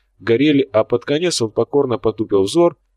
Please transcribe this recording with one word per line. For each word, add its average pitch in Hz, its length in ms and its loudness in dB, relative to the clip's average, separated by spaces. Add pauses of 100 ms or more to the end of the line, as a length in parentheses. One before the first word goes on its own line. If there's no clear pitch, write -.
(200)
горели, 135 520 2
а 110 120 2
под 117 220 -4
конец 160 360 -2
он 110 100 -4
покорно 123 480 -2
потупил 107 440 -2
взор 170 340 0 (200)